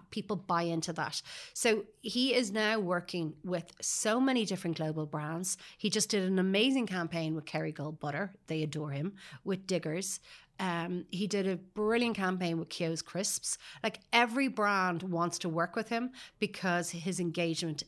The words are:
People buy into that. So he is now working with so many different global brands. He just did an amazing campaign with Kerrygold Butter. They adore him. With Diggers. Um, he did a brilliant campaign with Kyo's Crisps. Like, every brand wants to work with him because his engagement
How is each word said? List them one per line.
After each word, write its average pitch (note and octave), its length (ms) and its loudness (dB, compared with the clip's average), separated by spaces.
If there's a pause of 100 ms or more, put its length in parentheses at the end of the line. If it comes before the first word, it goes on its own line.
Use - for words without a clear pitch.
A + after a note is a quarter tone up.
People G#3 260 -4
buy E3+ 280 0
into E3 300 0
that. D#3 280 -4 (320)
So A3 320 2 (160)
he B3 320 2
is A#3 180 2
now G#3+ 280 2
working F3 640 0
with F3 280 -2 (100)
so - 380 2
many C4 260 4
different F3+ 320 -2
global D#3 280 -2
brands. D#3 520 -4 (200)
He G#3+ 140 2
just G#3 180 2
did G3+ 140 2
an F#3 160 4
amazing G#3+ 480 4
campaign E3 480 -2
with D3+ 100 -4
Kerrygold D#3 540 -4
Butter. E3+ 340 -4 (140)
They D#3 160 -2
adore D3+ 280 -4
him. D#3 220 -2 (300)
With F#3+ 240 -4
Diggers. F3 520 -2 (420)
Um, F3 480 -2
he G3 180 -2
did G3 200 0
a F#3+ 80 2
brilliant A3 640 0
campaign F#3 420 0
with E3 100 -4
Kyo's E3 320 -2
Crisps. - 560 -2 (260)
Like, A3 160 -2 (120)
every A#3+ 380 4
brand F#3+ 540 2
wants E3+ 360 0
to F3 100 -2
work E3 260 0
with A3 140 -2
him A#3+ 220 -2 (280)
because F3+ 500 0
his E3+ 300 -2
engagement E3 680 0